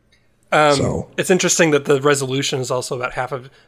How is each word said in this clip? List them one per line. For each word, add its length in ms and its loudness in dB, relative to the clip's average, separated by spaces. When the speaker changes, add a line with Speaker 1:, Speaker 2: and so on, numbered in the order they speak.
Speaker 1:
Um, 260 4
Speaker 2:
So 420 -4
Speaker 1:
it's 100 -4
interesting 440 2
that 120 2
the 160 2
resolution 600 0
is 100 -6
also 260 -4
about 160 -6
half 200 -6
of, 180 -12